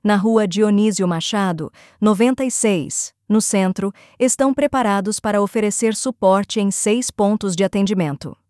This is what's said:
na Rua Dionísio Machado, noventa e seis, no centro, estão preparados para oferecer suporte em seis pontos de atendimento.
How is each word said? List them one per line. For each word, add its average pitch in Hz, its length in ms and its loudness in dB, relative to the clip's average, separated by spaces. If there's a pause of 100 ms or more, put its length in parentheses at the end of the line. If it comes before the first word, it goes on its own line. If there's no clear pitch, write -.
na 208 140 2
Rua 214 300 2
Dionísio 202 640 2
Machado, 175 640 -4 (260)
noventa 226 460 2
e 254 60 -2
seis, 175 640 -2 (120)
no 214 140 4
centro, 196 500 0 (300)
estão 262 320 2
preparados 220 680 0
para 208 220 -2
oferecer 208 540 0
suporte 202 680 0
em 196 100 2
seis 220 400 -2
pontos 202 460 0
de 190 80 2
atendimento. 185 720 -2 (140)